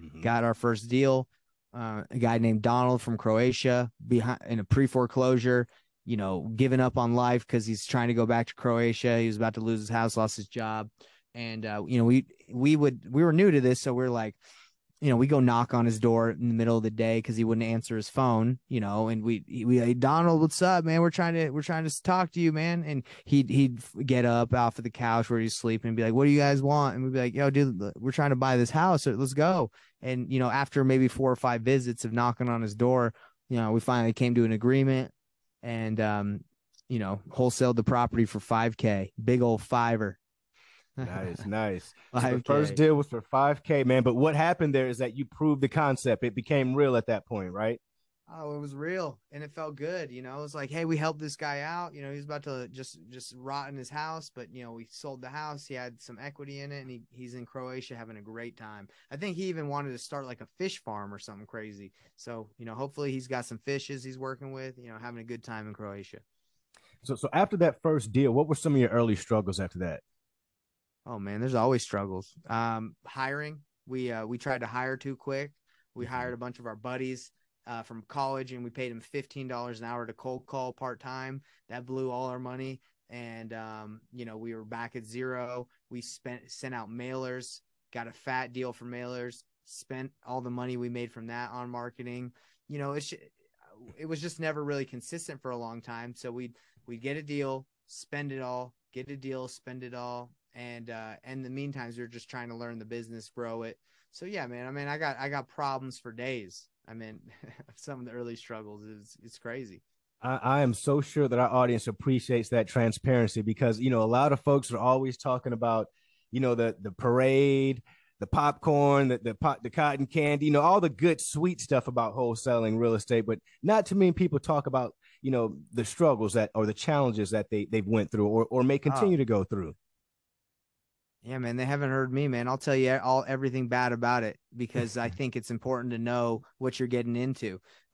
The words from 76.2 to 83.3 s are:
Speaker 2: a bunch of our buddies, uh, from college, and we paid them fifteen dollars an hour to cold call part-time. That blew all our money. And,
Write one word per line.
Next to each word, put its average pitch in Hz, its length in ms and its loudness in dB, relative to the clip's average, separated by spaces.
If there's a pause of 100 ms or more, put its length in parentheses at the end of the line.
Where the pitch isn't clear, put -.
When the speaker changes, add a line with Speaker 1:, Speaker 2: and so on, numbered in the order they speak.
Speaker 2:
a 123 40 -8
bunch 120 240 -12
of 120 60 -18
our 110 100 -10
buddies, 127 560 -10 (340)
uh, 117 160 -10
from 113 240 -18
college, 135 460 -6
and 123 100 -12
we 120 80 -10
paid 123 220 -8
them 113 80 -14
fifteen 135 480 -10
dollars 120 320 -8
an 117 60 -12
hour 120 200 -8
to 113 60 -12
cold 127 340 -12
call 127 260 -8
part-time. 131 680 -10 (260)
That 123 180 -12
blew 131 240 -6
all 127 160 -6
our 127 120 -8
money. 127 420 -12 (300)
And, 113 420 -14